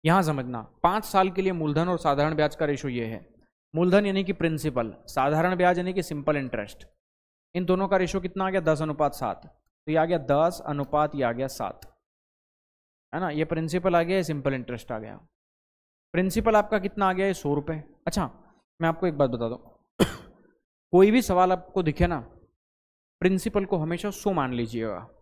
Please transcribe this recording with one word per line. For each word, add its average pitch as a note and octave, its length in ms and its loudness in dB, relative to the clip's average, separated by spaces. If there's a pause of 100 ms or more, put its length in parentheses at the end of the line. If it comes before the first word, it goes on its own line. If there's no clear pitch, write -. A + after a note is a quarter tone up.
यहां F3 180 4
समझना, B2+ 400 -4 (200)
पांच G3 220 2
साल F#3+ 260 4
के F#3 120 -2
लिए F#3+ 100 2
मूलधन D#3 360 0
और B2 100 -2
साधारण D3 360 2
ब्याज D3+ 220 0
का D#3 100 0
रेशियो C#3+ 260 -2
ये A#2 140 -4
है। A2 200 -10 (480)
मूलधन F#3 320 4
यानी F#3+ 180 0
कि F#3+ 80 -4
प्रिंसिपल, C3+ 640 -2 (120)
साधारण D#3 500 0
ब्याज F3+ 220 4
यानी F3+ 140 -4
कि F3+ 100 -2
सिंपल D3 340 -2
इंटरेस्ट, A#2+ 500 -8 (680)
इन F3+ 100 -2
दोनों F#3 240 2
का G3 80 2
रेशियो F#3 240 0
कितना F#3+ 260 -4
आ F#3+ 40 0
गया? F#3+ 100 0
दस D#3 220 2
अनुपात D3+ 320 0
सात। A2+ 320 -6
तो - 460 -12
ये D#3+ 60 4
आ D#3+ 60 4
गया E3+ 140 0
दस D3+ 480 0
अनुपात, D3 480 0
ये C#3 80 -2
आ A#2 100 2
गया B2+ 140 -4
सात, - 400 -8 (1300)
है D#3 80 -6
ना। F3+ 100 -2
ये D3+ 140 -2
प्रिंसिपल E3+ 520 0
आ E3 60 6
गया, F3+ 140 0
ये F3+ 80 0
सिंपल C#3 300 -2
इंटरेस्ट B2 380 -10
आ A2 60 -6
गया। G#2+ 220 -14 (920)
प्रिंसिपल G#3+ 420 2
आपका G#3 220 2
कितना G3 300 0
आ F#3 40 2
गया? F#3+ 140 0
ये F#3+ 80 0
सौ D3 200 -2
रुपये। D3+ 280 -4 (240)
अच्छा, F3 240 -2 (500)
मैं E3 80 2
आपको E3 180 -2
एक D3 120 -2
बात C3+ 120 4
बता A#2 180 -4
दूं, - 80 -6 (480)
<coughs> - 880 -10
कोई F#3+ 180 8
भी B3 120 4
सवाल F#3 300 4
आपको F3+ 300 -2
दिखे E3 240 2
ना, E3+ 120 -2 (1000)
प्रिंसिपल F#3+ 440 0
को F#3+ 120 -2
हमेशा E3+ 340 -4
सौ G3 220 -4
मान C3+ 200 0
लीजिएगा। A2+ 540 -4 (160)